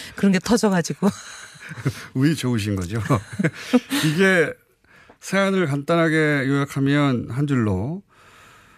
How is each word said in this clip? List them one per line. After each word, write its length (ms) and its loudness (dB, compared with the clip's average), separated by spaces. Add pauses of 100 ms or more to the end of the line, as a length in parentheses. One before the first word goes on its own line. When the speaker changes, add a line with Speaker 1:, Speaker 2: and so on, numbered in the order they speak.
(160)
Speaker 1:
그런 160 2
게 80 2
터져가지고. 680 0
Speaker 2:
<laughs> 1080 -8
운이 200 4
좋으신 400 -2
거죠. 260 -4 (540)
<laughs> 480 -2 (100)
이게 400 2 (680)
사연을 480 0
간단하게 800 2
요약하면 840 0
한 160 -2
줄로, 560 0 (760)